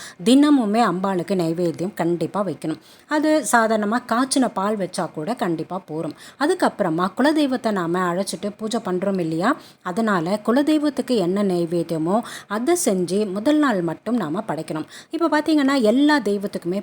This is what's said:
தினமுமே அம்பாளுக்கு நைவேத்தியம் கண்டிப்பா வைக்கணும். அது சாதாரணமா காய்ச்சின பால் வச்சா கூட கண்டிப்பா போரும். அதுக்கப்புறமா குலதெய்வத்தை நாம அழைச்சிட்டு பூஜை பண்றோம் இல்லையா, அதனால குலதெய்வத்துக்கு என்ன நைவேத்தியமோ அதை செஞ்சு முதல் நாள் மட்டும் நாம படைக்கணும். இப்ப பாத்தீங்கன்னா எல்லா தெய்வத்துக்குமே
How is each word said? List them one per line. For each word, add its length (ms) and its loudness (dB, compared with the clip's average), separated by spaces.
தினமுமே 640 4
அம்பாளுக்கு 520 0
நைவேத்தியம் 580 -2
கண்டிப்பா 500 -2
வைக்கணும். 360 -6
அது 180 0
சாதாரணமா 600 2
காய்ச்சின 440 0
பால் 280 -2
வச்சா 320 -4
கூட 260 -6
கண்டிப்பா 460 -4
போரும். 340 -8
அதுக்கப்புறமா 760 0
குலதெய்வத்தை 640 0
நாம 320 0
அழைச்சிட்டு 500 -4
பூஜை 260 -4
பண்றோம் 400 -2
இல்லையா, 300 0
அதனால 600 0
குலதெய்வத்துக்கு 760 0
என்ன 260 0
நைவேத்தியமோ 720 0
அதை 280 0
செஞ்சு 520 0
முதல் 320 2
நாள் 220 2
மட்டும் 360 -2
நாம 280 -4
படைக்கணும். 420 -6
இப்ப 200 0
பாத்தீங்கன்னா 540 2
எல்லா 360 4
தெய்வத்துக்குமே 600 -4